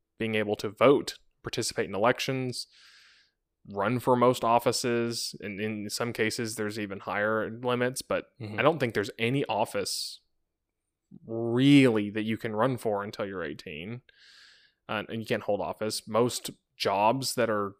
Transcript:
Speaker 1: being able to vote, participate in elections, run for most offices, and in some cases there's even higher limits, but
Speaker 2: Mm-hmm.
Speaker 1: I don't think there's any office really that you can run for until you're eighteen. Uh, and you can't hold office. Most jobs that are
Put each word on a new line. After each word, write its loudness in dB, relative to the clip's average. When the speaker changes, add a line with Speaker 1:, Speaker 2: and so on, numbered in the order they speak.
Speaker 1:
being -2
able 0
to -6
vote, 4
participate -4
in -8
elections, 0
run 0
for 4
most 4
offices, 0
and -8
in -6
some -4
cases -2
there's -4
even -8
higher -2
limits, -2
but -2
Speaker 2:
Mm-hmm. -8
Speaker 1:
I 2
don't 4
think 0
there's 0
any 0
office -4
really 6
that -4
you -2
can -8
run 0
for -2
until -8
you're -8
eighteen. -10
Uh, -4
and -8
you -10
can't -2
hold 0
office. -6
Most 0
jobs 2
that 2
are 0